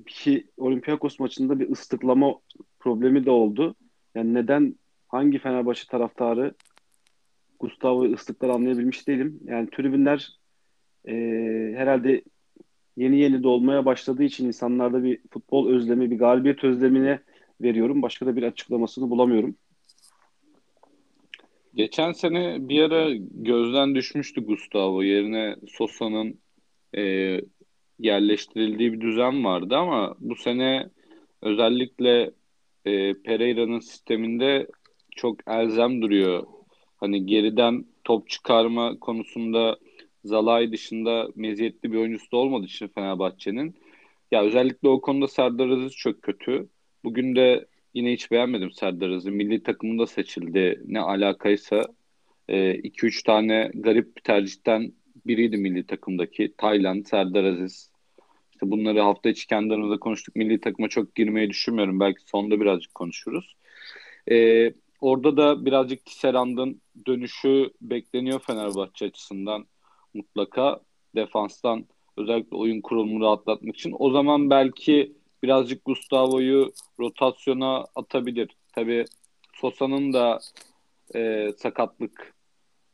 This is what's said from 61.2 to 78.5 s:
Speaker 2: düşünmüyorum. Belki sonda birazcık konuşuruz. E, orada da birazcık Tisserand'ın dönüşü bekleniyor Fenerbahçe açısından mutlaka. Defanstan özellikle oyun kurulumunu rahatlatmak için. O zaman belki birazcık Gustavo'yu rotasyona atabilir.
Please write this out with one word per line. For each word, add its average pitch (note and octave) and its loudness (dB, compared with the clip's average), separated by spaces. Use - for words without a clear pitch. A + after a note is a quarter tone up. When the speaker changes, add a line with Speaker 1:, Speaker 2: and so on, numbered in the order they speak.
Speaker 2:
düşünmüyorum. G2 -2
Belki G2 2
sonda G#2 -2
birazcık F#2+ 0
konuşuruz. A2+ -10
E, A2+ 6
orada C3 2
da D3 4
birazcık C3 0
Tisserand'ın B2+ -2
dönüşü C3 0
bekleniyor B2+ -4
Fenerbahçe G#2 -6
açısından G2+ -10
mutlaka. G#2 -2
Defanstan A2 -4
özellikle A2 -4
oyun A2 -2
kurulumunu A2 -2
rahatlatmak G#2+ 0
için. - -10
O C#3 4
zaman C#3+ 2
belki C#3 4
birazcık B2+ 0
Gustavo'yu C3 2
rotasyona C3 -2
atabilir. B2 -6